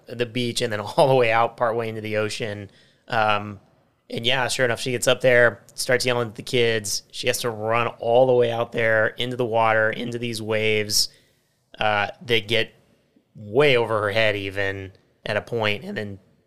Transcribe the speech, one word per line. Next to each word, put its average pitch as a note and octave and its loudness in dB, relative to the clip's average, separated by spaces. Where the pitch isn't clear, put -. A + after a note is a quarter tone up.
the A#2+ -4
beach A#2+ -4
and A#2+ -2
then G#2 -4
<laughs> G2 -6
all D#3 6
the C3 4
way A#2+ 4
out A#2 2
partway A#2 -2
into A2 -8
the G#2+ -4
ocean. G#2 -6
Um, G#2 0
and A#2 -8
yeah, B2+ 2
sure C3 0
enough, A#2 -2
she C3 -4
gets A#2 -2
up B2 2
there, A#2+ 4
starts B2 0
yelling A#2+ 0
at G#2+ -12
the G#2+ -16
kids. A2+ -2
She - -6
has A#2+ 0
to A#2+ -4
run A2+ -2
all A#2+ 4
the C3 4
way A#2+ 4
out A#2 -2
there A2+ 2
into B2 -6
the B2 0
water, A2 2
into A#2+ -6
these A#2 -6
waves, G#2+ 0
uh, G#2 0
that A2+ 0
get A2+ 0
way B2 2
over A2 0
her G#2 0
head G#2+ 2
even G2 -6
at G#2+ -2
a G2+ 0
point. G#2+ -2
And G#2 -10
then G#2 -8